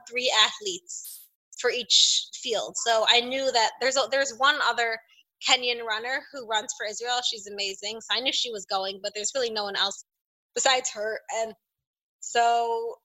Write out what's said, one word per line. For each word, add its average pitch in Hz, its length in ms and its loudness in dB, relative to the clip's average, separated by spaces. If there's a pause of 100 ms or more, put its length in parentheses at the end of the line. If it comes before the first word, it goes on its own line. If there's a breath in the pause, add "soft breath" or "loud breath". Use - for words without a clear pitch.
three 247 240 -2 (120)
athletes - 840 -6 (320)
for - 120 2
each - 640 4
field. 202 420 -4
So 226 320 2
I 240 120 6
knew 262 300 -2
that 226 300 4
there's 262 160 0
a, 269 60 4 (100)
there's 269 260 0
one 285 240 4
other 233 340 0 (520 soft breath)
Kenyan 247 360 2
runner 233 360 -2 (120)
who 262 140 -12
runs 220 320 -2
for 226 80 -6
Israel. 233 320 -4 (100)
She's 202 200 -6
amazing. 202 520 -8
So 214 160 -4
I 226 40 -2
knew 269 120 0
she 240 200 0
was 202 140 -8
going, 196 360 -4
but 202 120 -6
there's 208 200 -4
really 247 160 0
no 214 140 -4
one 196 120 -4
else 196 280 -2 (500)
besides 262 400 2
her. 214 240 -4 (180)
And 220 160 -4 (680)
so 233 760 2 (100)